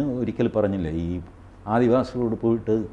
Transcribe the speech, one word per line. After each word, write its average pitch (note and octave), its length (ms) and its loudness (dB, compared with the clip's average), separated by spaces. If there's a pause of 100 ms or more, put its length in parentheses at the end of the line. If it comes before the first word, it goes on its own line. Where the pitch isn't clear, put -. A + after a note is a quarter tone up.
(200)
ഒരിക്കൽ A#2 280 0
പറഞ്ഞില്ലേ, G2 440 0
ഈ E2+ 300 -4 (460)
ആദിവാസികളോട് A#2+ 680 2
പോയിട്ട് A2 580 0